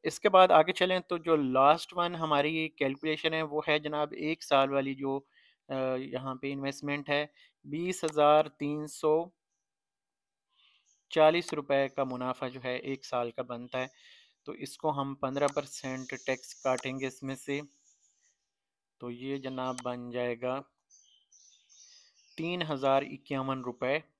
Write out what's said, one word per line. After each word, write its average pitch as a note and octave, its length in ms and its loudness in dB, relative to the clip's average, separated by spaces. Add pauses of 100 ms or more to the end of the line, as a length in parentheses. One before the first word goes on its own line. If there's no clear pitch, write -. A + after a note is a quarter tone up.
इसके D#3 240 0
बाद F#3 240 10
आगे D#3+ 200 8
चलें F#3 300 2
तो F3 160 -6
जो E3 180 2
लास्ट C#3 580 4
वन F3 200 -2
हमारी D#3+ 540 0 (100)
कैलकुलेशन D3+ 560 -2
है D#3+ 80 0
वो D3 260 -4
है D3+ 120 4
जनाब D3+ 340 -4
एक D#3 280 -4
साल C3+ 260 4
वाली, C#3 260 -2
जो, C3+ 240 -4 (520)
अ, C#3 40 -4
यहाँ C3 600 -4
पे C#3 160 -8
इन्वेस्टमेंट C#3 600 -6
है, D3 220 0 (320)
बीस E3+ 400 -4
हज़ार D3+ 440 6
तीन D3 380 -4
सौ D#3+ 460 2 (1800)
चालीस D#3+ 440 6
रुपये C#3 340 0
का C#3 160 -2
मुनाफा B2+ 440 -4
जो B2+ 160 -12
है B2+ 160 -4
एक C3+ 240 -8
साल A#2+ 260 -4
का B2+ 120 -10
बनता B2 360 -8
है। C3 120 -6 (560)
तो D3 80 -12
इसको - 360 -6
हम C#3 240 -4
पन्द्रह C#3 320 -2
परसेंट C3+ 680 -6 (120)
टैक्स - 280 -6
काटेंगे C3 520 -4
इसमें C3+ 280 -8
से, C#3+ 280 -6 (1400)
तो B2 100 -10
ये C3+ 280 -8
जनाब C3 460 -6
बन B2 260 -6
जाएगा B2 540 -4 (1700)
तीन F3 240 -4
हज़ार C#3 420 2
इक्यावन C3+ 580 -6
रुपये B2 400 -2 (180)